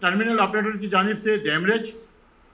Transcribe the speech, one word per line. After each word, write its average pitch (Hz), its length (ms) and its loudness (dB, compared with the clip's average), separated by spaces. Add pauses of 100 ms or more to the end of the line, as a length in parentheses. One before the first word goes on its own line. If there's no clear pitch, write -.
terminal 214 380 2
operator 214 360 0
की 202 120 -6
जानिब 196 320 2
से 214 180 0
डैमरेज 185 540 0 (600)